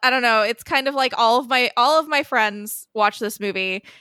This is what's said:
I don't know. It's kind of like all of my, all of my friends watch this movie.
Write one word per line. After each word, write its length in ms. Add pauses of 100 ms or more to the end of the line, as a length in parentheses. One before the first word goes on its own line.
I 80
don't 100
know. 220
It's 180
kind 260
of 60
like 240
all 220
of 80
my, 300
all 220
of 80
my 140
friends 720
watch 240
this 220
movie. 440 (180)